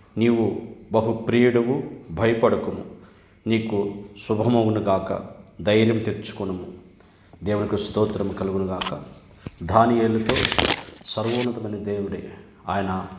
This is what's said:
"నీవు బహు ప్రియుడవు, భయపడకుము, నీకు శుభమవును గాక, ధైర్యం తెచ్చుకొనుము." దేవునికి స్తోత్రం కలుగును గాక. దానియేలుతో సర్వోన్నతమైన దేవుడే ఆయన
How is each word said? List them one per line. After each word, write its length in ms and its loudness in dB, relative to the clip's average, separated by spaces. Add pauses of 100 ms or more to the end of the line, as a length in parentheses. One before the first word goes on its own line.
(180)
"నీవు 580 2 (180)
బహు 200 4
ప్రియుడవు, 720 4 (280)
భయపడకుము, 760 2 (600)
నీకు 440 0 (360)
శుభమవును 540 4
గాక, 480 0 (340)
ధైర్యం 360 6
తెచ్చుకొనుము." 640 -6 (800)
దేవునికి 340 0
స్తోత్రం 520 0
కలుగును 360 -2
గాక. 360 -4 (600)
దానియేలుతో 720 4 (720)
సర్వోన్నతమైన 680 -2
దేవుడే 560 -4 (380)
ఆయన 380 0 (120)